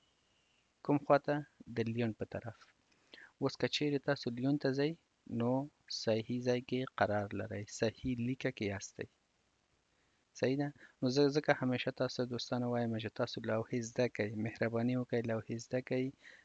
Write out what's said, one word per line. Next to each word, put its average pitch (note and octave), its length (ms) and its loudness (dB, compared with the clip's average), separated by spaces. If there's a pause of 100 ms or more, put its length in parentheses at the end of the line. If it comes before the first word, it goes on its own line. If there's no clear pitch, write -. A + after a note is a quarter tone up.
(840)
کوم D3 140 4
خواته؟ C#3+ 380 4 (300)
د A#2 140 -4
لیون A2+ 320 0
په - 120 -6
طرف. A2 320 -8 (840)
اوس C3+ 180 0
که - 120 2
چیرې C#3+ 300 2
تاسو - 320 0
لیون C3 280 2
ته C#3 140 2
ځئ، C#3+ 180 2 (360)
نو A#2 240 0 (400)
صحیح A2+ 500 0
ځای B2 200 2
کې B2+ 200 -2 (160)
قرار G#2 360 2
لرئ، G#2 360 -6
صحیح B2 480 -2
لیکه B2+ 340 -2
کې A2 140 -4
یاستئ. - 440 -6 (1300)
صحیح C3 220 2
ده؟ C#3+ 100 -2 (280)
نو C#3 120 -2
زه C3+ 200 4
ځکه D3 240 2
همیشه B2+ 380 0
تاسو - 340 -2
دوستانو B2 460 -4
وایم A#2+ 280 0
چې A2 100 -4
تاسو - 320 -4
لوحې A2+ 400 -2
زده A#2 280 0
کړئ، G#2+ 260 -2
مهرباني A#2 600 0
وکړئ B2 260 0
لوحې A2+ 340 -2
زده B2+ 240 -2
کړئ، C3 240 0 (400)